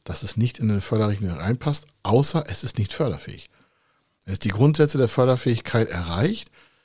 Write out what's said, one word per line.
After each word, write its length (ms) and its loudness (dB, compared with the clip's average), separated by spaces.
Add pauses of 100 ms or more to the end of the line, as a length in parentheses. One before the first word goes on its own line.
dass 180 -8
es 140 -8
nicht 220 0
in 120 0
eine 120 0
Förderrichtlinie 560 0
reinpasst, 480 -2 (160)
außer 440 2
es 160 -8
ist 140 -6
nicht 160 -2
förderfähig. 560 -6 (760)
Wenn 80 -6
es 60 -6
die 100 -2
Grundsätze 480 4
der 100 4
Förderfähigkeit 800 2
erreicht, 600 -2 (340)